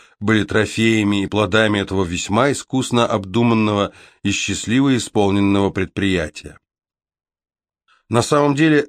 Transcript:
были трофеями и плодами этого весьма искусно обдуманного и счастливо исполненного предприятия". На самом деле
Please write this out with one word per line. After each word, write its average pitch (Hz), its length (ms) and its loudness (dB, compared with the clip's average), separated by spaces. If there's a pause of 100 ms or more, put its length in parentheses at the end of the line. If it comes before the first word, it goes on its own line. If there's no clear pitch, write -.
(200)
были 107 240 2
трофеями 107 800 0
и - 20 -4
плодами 104 540 0
этого 95 240 -2
весьма 101 480 -2
искусно 123 540 -2
обдуманного 107 880 0 (300)
и 101 80 -2
счастливо 120 640 0
исполненного 98 760 2
предприятия". 90 880 -4 (1500)
На 113 140 2
самом 147 320 2
деле 147 340 2